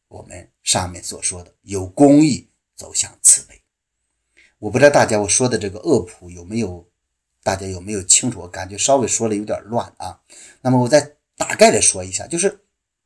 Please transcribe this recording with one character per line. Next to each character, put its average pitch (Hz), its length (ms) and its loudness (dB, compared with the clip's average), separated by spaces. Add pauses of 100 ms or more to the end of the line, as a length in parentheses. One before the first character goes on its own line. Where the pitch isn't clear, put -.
我 - 140 -20
们 - 280 -20 (120)
上 90 280 -2
面 87 120 -18
所 - 200 -14
说 87 200 -8
的 - 200 -20
由 98 240 -8
公 143 380 6
义 139 260 -4 (260)
走 - 180 -20
向 - 280 -6
慈 - 260 4
悲。 - 140 -20 (960)
我 104 120 -8
不 110 80 0
知 131 60 6
道 147 60 10
大 139 140 4
家 107 160 0
我 101 80 -2
说 127 200 2
的 113 100 -2
这 101 100 -6
个 98 120 -12
恶 113 260 0
仆 - 240 -20
有 87 140 -20
没 110 160 -6
有， 90 280 -8 (540)
大 101 140 -2
家 95 100 -12
有 92 140 -10
没 95 100 -14
有 101 120 -6
清 - 280 0
楚？ 98 100 -12
我 87 80 -16
感 87 200 -12
觉 101 100 -14
稍 135 180 2
微 117 120 0
说 113 200 -4
的 107 60 -2
有 104 100 -6
点 107 200 -8
乱 110 340 -8
啊。 92 220 -14 (400)
那 127 100 -2
么 127 100 4
我 123 80 0
再 143 280 2 (200)
大 - 200 -6
概 220 160 6
的 - 100 0
说 92 220 0
一 92 80 -14
下， 104 160 -10
就 170 100 -6
是 - 260 -4 (420)